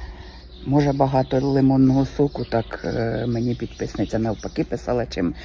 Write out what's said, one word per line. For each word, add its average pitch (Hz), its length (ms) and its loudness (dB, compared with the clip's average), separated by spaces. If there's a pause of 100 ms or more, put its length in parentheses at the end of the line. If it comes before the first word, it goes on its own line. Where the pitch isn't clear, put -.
(680)
Може, 143 260 4
багато 135 480 2
лимонного 135 680 4
соку, 143 380 -2
так, - 400 -4
е, 113 420 -2
мені 117 280 0
підписниця 113 640 -4
навпаки 113 460 -2
писала, 120 420 -4
чим 87 280 -2 (100)